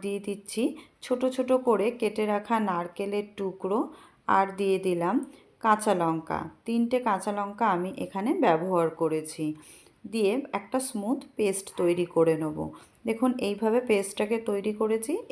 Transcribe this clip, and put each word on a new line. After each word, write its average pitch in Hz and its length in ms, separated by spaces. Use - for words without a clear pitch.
দিয়ে 202 180
দিচ্ছি 202 440
ছোট 247 200
ছোট 254 140
করে 208 180
কেটে 214 260
রাখা 208 340
নারকেলের 202 640
টুকরো, 190 440
আর 196 180
দিয়ে 196 220
দিলাম 180 360
কাঁচা 214 340
লঙ্কা। 165 440
তিনটে 233 360
কাঁচা 214 320
লঙ্কা 202 340
আমি 180 220
এখানে 196 320
ব্যবহার 170 500
করেছি। 156 500
দিয়ে 208 220
একটা 202 260
স্মুথ 220 400
পেস্ট 196 300
তৈরি 175 280
করে 165 320
নেব। 156 200
দেখুন, 226 340
এইভাবে 214 480
পেস্টটাকে 208 500
তৈরি 202 240
করেছি। 220 400